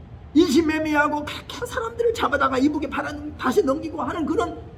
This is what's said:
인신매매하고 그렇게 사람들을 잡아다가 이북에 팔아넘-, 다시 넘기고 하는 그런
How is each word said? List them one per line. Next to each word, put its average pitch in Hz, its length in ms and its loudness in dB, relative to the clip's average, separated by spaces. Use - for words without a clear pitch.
인신매매하고 302 920 4
그렇게 - 400 -10
사람들을 466 480 0
잡아다가 269 440 2
이북에 294 320 2
팔아넘-, - 480 -6
다시 262 260 2
넘기고 302 380 0
하는 311 240 -2
그런 330 360 -2